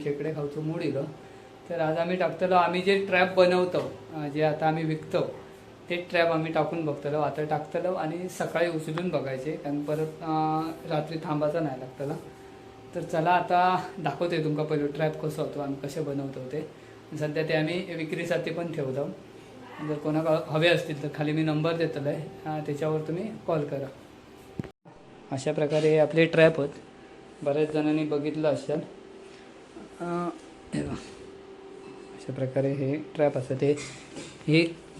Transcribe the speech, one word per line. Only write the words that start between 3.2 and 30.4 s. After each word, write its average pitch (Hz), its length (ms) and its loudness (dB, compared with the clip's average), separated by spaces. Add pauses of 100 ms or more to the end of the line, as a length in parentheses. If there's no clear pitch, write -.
बनवतो, 180 440 6 (340)
अं, 151 160 -4
जे 151 140 2
आता 156 240 4
आम्ही 160 160 2
विकतो, 156 380 0 (680)
ते 175 60 -2
ट्रॅप 175 320 2
आम्ही 160 260 2
टाकून 165 320 0
बघतलो. 147 340 -2
आता 143 240 0
टाकतलो 160 500 -2
आणि 170 360 -4
सकाळी 170 400 0
उचलून 165 400 -2
बघायचे, 135 420 -2
कारण 147 320 -4
परत, 151 240 -2 (140)
अं, 160 500 0 (140)
रात्री 160 380 -2
थांबायचं 151 400 0
नाही 135 160 -2
लागतला. 139 360 -6 (800)
तर 180 60 -4
चला 160 300 2
आता 180 580 4 (100)
दाखवते 170 440 0
तुमका 151 200 0
पहिलं 151 240 0
ट्रॅप 156 380 -2
कसं 151 160 -2
होतो, 139 180 -4
आम्ही 139 220 -4
कसे 147 200 -4
बनवतो 139 460 -4
ते. - 380 -8 (340)
सध्या 151 280 0
ते 165 60 0
आम्ही 170 420 0
विक्रीसाठी 165 560 -2
पण 170 200 -4
ठेवतो, 143 380 -2 (800)
जर 151 100 -2
कोणाला 156 500 2
हवे 156 200 4
असतील 156 360 2
तर 151 120 -2
खाली 151 160 0
मी 156 120 2
नंबर 156 320 2
देतलो 151 340 0
आहे, 156 400 -6
अं, 156 160 -4
त्याच्यावर 156 360 0
तुम्ही 180 360 -4 (100)
कॉल 156 200 2
करा. 135 200 -4 (1400)
अशा 139 220 -2
प्रकारे 151 360 4
हे 156 100 6
आपले 156 260 6
ट्रॅप 160 320 8
होत, 143 120 0 (760)
बऱ्याच 151 280 2
जणांनी 151 320 2
बघितलं 151 500 0
असेल. 147 260 0 (1200)
अं, 175 300 -2 (440)